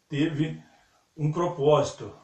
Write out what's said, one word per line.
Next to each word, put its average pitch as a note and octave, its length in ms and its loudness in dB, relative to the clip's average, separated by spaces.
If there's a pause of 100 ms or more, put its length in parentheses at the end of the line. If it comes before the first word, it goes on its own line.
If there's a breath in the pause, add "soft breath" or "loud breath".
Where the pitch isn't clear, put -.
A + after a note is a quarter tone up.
teve C#3+ 560 -2 (540 loud breath)
um D3+ 160 -2
propósito, D3+ 800 0 (120)